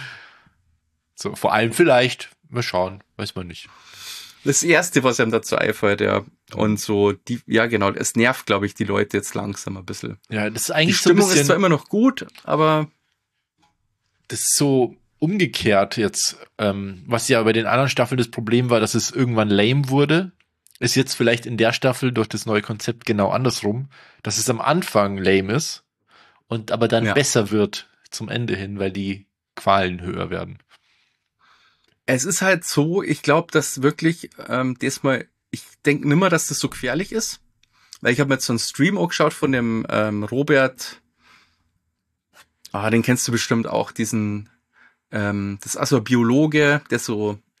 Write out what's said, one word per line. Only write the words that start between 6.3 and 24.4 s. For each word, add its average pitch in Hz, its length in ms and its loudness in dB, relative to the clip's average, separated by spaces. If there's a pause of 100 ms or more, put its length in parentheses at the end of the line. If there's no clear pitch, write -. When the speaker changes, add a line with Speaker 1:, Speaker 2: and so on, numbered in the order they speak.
Speaker 2:
Und 107 240 0
so, 101 340 2
die, 120 340 -8
ja 113 200 2
genau, 101 260 0
es - 220 -6
nervt, 120 320 0
glaub 101 160 0
ich, 101 120 -4
die 110 100 -4
Leute 101 320 -2
jetzt - 180 -6
langsam 101 440 -8
ein 92 80 -18
bisschen. 107 320 -12 (100)
Speaker 1:
Ja, 107 220 -4
das 113 120 -8
ist - 60 -6
Speaker 2:
Die - 60 -4
Speaker 1:
eigentlich 160 240 2
so - 120 2
ein - 20 8
Speaker 2:
Stimmung 202 160 4
Speaker 1:
bisschen 175 140 4
Speaker 2:
ist 139 40 2
zwar 139 100 4
immer 190 140 4
noch 147 180 0
gut, 240 380 0 (160)
aber 156 460 2 (1400)
Speaker 1:
das 113 120 -6
ist - 160 0
so 135 400 2 (220)
umgekehrt 123 760 2
jetzt, - 400 -2 (220)
ähm, 98 480 -4
was 113 220 -2
ja 117 140 4
bei 110 120 4
den 110 120 0
anderen 123 220 2
Staffeln 131 300 0
das 120 120 0
Problem 120 400 0
war, 117 100 6
dass 107 140 0
es 110 160 -2
irgendwann 113 380 0
lame 117 400 4
wurde, 147 440 2 (480)
ist 120 160 -2
jetzt 131 180 0
vielleicht 117 320 2
in 117 100 -8
der 113 160 4
Staffel 127 400 0
durch 110 160 0
das - 160 -8
neue 107 160 0
Konzept 107 460 -8
genau 101 240 2
andersrum, 120 580 -2 (340)
dass - 140 -4
es 110 140 -2